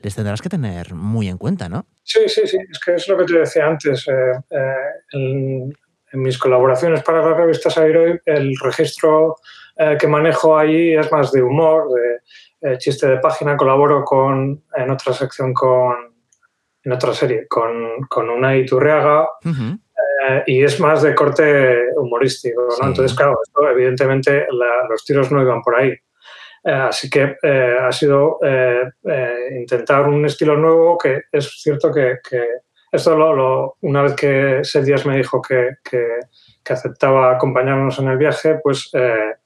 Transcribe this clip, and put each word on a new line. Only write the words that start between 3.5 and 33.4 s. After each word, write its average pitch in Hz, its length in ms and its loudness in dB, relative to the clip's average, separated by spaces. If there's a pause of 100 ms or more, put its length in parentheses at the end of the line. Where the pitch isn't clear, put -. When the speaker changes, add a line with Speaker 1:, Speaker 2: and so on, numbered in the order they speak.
Speaker 2:
antes. 147 400 -2
Eh, 147 40 -2 (380)
eh, 135 240 -4 (380)
en, 135 600 -4 (380)
en 135 120 -6
mis 127 160 -4
colaboraciones 131 640 2
para 165 180 0
la 160 140 2
revista 165 340 2
Sabiroy, 165 560 2
el 139 340 0
registro, 156 760 0 (420)
eh, 151 220 2
que 165 80 2
manejo 156 500 2
allí 160 380 2
es 151 160 0
más 143 200 2
de 135 120 4
humor, 156 500 2
de, 120 800 -6
eh, 127 60 -2
chiste 139 280 -4
de 131 120 2
página. 147 360 0
Colaboro 139 480 2
con, 135 600 0 (120)
en 135 140 -4
otra 135 240 -4
sección 131 400 -4
con, 127 420 2 (880)
en 131 80 -6
otra 123 220 0
serie, 120 340 -2
con, 117 600 -4
con 113 200 -4
Unai 131 320 2
Iturriaga, 147 640 2 (160)
Speaker 1:
Ujú. 151 340 -4 (520)
Speaker 2:
eh, 131 180 0
y 131 160 2
es 143 160 2
más 151 220 4
de 147 120 4
corte 139 840 2
humorístico, 123 720 -2
¿no? 120 60 -2
Speaker 1:
Sí. 123 100 -4
Speaker 2:
Entonces, 131 320 0
claro, 139 260 2
esto, - 260 0
evidentemente, 135 800 0
la, 123 360 -2
los 113 160 -6
tiros 139 280 -2
no 143 100 2
iban 123 200 0
por 120 140 0
ahí. 131 140 2 (760)
Eh, - 80 -2
así 135 380 -4
que, 139 340 0
eh, 131 380 2
ha 127 120 0
sido, 143 500 2
eh, 127 380 0 (220)
eh, 127 340 -4 (220)
intentar 131 500 0
un 147 160 2
estilo 147 320 0
nuevo, 165 400 4
que 139 240 -2 (100)
es 143 300 -4
cierto 147 320 0
que, 127 240 0 (100)
que 123 140 -4 (500)
esto 135 260 2
lo, 156 160 4
lo, 131 480 0